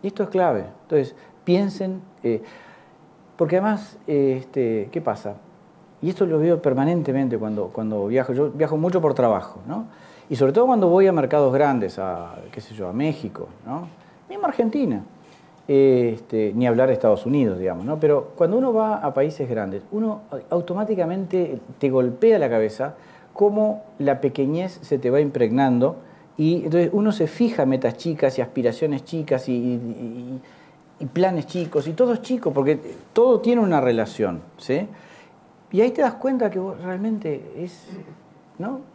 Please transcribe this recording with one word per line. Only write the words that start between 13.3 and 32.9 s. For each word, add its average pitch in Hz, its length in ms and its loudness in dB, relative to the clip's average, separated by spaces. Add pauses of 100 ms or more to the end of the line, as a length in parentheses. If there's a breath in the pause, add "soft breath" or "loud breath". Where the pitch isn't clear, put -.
¿no? 160 220 -10 (420 loud breath)
Mismo 392 160 -6
Argentina. 220 560 -2 (640 loud breath)
Este, 120 880 2
ni 123 120 2
hablar 120 200 4
de 127 80 4
Estados - 320 2
Unidos, 120 320 0
digamos, 90 260 -4
¿no? 151 160 -4
Pero 147 360 2
cuando 175 200 2
uno 262 160 2
va 220 220 0
a 151 180 -4
países 143 380 -2
grandes, 101 320 -4 (100)
uno 214 300 -4 (260)
automáticamente 180 1080 -2 (200)
te 139 120 0
golpea 131 480 4
la 143 100 2
cabeza 117 460 0 (400 loud breath)
cómo 214 480 2 (160)
la 139 240 0
pequeñez 151 580 -2
se - 180 -2
te 123 120 0
va 143 100 4
impregnando 131 760 2 (420 loud breath)
y 160 260 2
entonces 170 300 2
uno 214 180 2
se 190 140 0
fija 226 400 0
metas 127 320 0
chicas 151 400 -2
y - 20 -2
aspiraciones 135 640 -2
chicas 151 460 -4
y, - 20 0
y, 123 220 -2
y, 120 680 -10 (600 loud breath)
y 160 40 -10
planes 175 420 0
chicos 156 400 -4
y 160 60 -6
todo 240 220 2
es 233 80 -6
chico 247 280 -2
porque 139 300 2 (320)